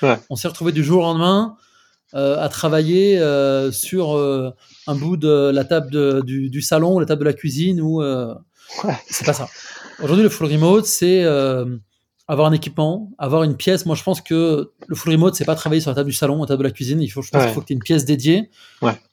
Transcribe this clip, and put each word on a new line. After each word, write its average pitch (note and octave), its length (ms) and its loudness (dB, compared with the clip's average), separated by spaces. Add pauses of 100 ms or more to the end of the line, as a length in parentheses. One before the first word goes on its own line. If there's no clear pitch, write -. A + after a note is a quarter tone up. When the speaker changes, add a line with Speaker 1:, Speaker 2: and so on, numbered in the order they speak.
Speaker 1:
Ouais. B2 180 4 (100)
Speaker 2:
On C3 60 -10
s'est E3+ 140 -6
retrouvé E3 240 -4
du D3+ 100 0
jour E3 160 4
au E3+ 60 2
lendemain, F#3 500 0 (600)
euh, C#3 280 0
à D3 60 -2
travailler, E3+ 680 2
euh, C#3 520 0
sur, D#3 460 -2
euh, C#3 340 -2 (360)
un D3 80 -2
bout D#3 200 -2
de D3 380 4
la C#3 100 2
table D3 260 -2
de, C#3 360 2
du, C3+ 240 -6
du C#3 120 -6
salon, E3+ 380 2
la D#3 60 0
table D3+ 160 -2
de D3 40 0
la D3 80 2
cuisine, D#3+ 460 -2
ou, D#3 220 0
euh, B2+ 340 -4 (480)
Speaker 1:
Ouais. F3 140 -4 (100)
Speaker 2:
c'est - 180 -8
pas D3 80 2
ça. B2+ 140 -8 (560)
Aujourd'hui, E3 200 4
le G#3+ 60 6
full E3 220 -4
remote, F3 340 4
c'est, F3+ 380 2
euh, C3+ 540 0 (500)
avoir D3+ 200 2
un D#3 40 4
équipement, D#3+ 680 -2
avoir D3+ 240 0
une D3+ 160 0
pièce. F#3 300 0
Moi, D#3+ 80 0
je - 80 -6
pense F#3 180 -4
que D#3+ 500 0 (140)
le - 100 -8
full E3 180 -2
remote, E3+ 200 4
c'est D#3 120 -4
pas D#3+ 100 0
travailler D#3 260 0
sur D#3 80 -4
la B2+ 60 -2
table C#3+ 160 -2
du C#3+ 40 -4
salon, D3 260 -2
la D3 40 -4
table C3+ 140 0
de C#3 80 0
la - 20 0
cuisine. C3+ 320 -4
Il C3+ 80 -2
faut, B2+ 140 -10
je - 80 -18
pense C#3+ 100 2
Speaker 1:
Ouais. B2 60 2
Speaker 2:
qu'il A2 80 -2
faut D3 60 -6
que D#3+ 40 -8
t'aies - 80 -6
une C3 60 -4
pièce D3 260 0
dédiée. D3+ 460 0 (320)
Speaker 1:
Ouais. A#2 100 2 (200)